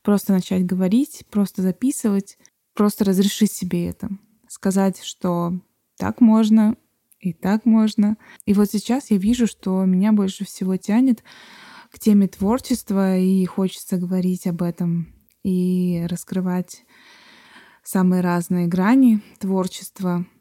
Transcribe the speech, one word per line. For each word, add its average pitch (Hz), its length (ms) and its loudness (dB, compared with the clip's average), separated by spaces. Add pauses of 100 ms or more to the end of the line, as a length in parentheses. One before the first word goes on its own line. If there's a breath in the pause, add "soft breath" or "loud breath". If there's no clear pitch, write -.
Просто 202 320 0
начать 185 320 0
говорить, 185 640 0
просто 202 320 -2
записывать, 196 760 -2 (340 soft breath)
просто 208 300 0
разрешить 196 480 2
себе 175 380 -4
это. - 200 -10 (380)
Сказать, 190 560 -2
что 175 500 -4 (440)
так 196 220 -6
можно, 220 560 4 (440)
и 175 140 -6
так 208 320 -2
можно. 214 520 2 (280 loud breath)
И 208 80 0
вот 202 180 2
сейчас 233 400 -4
я 202 60 2
вижу, 226 300 2
что 190 380 -2
меня 190 260 2
больше 196 340 0
всего 185 320 -4
тянет 233 460 0 (680 loud breath)
к - 80 -20
теме 202 280 4
творчества, 196 920 -2
и 185 260 2
хочется 185 520 -6
говорить 185 500 -4
об 175 160 -4
этом, 170 500 -4 (300)
и 180 680 -2
раскрывать 180 760 -6 (1000 soft breath)
самые 185 380 0
разные 175 440 -2
грани 208 560 4 (180 loud breath)
творчества. 185 880 -4 (160)